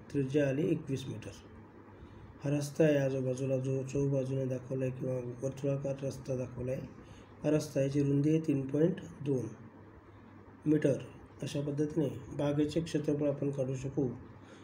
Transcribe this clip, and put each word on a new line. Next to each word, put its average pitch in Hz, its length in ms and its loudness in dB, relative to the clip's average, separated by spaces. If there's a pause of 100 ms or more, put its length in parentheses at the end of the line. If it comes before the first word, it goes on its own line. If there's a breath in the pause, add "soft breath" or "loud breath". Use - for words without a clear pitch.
(120)
त्रिज्या 139 360 2
आली 156 220 2
एकवीस 135 360 -2
मीटर. 110 240 -8 (1160 loud breath)
हा 143 140 2
रस्ता 143 260 2
आहे 151 120 6
आजूबाजूला 135 600 2
जो 131 240 0
चहूबाजूने 135 640 2
दाखवला 131 400 -2
आहे 131 140 -2
किंवा 127 340 -4 (100)
वर्तुळाकार 139 600 -2
रस्ता 135 340 -4
दाखवला 127 360 -4
आहे, 143 80 -4 (640 loud breath)
हा 147 60 4
रस्ता, 147 300 2
याची 139 220 4
रुंदी 143 280 4
आहे 160 100 6
तीन 135 260 2
पॉइंट 160 280 4 (300)
दोन 131 220 2 (1200)
मीटर. 151 320 4 (440)
अशा 143 180 -2
पद्धतीने 143 480 0
बागेचे 147 720 0
क्षेत्रफळ 147 480 0
आपण 143 220 0
काढू 135 260 -2
शकू. 131 320 0 (560 loud breath)